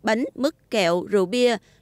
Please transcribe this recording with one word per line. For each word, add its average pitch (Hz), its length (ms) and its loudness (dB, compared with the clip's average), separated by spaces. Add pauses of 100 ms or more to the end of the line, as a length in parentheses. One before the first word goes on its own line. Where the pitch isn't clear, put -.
bánh, 226 220 -2 (100)
mứt, - 360 -6
kẹo, 180 340 0
rượu 190 220 0
bia, 240 300 2 (260)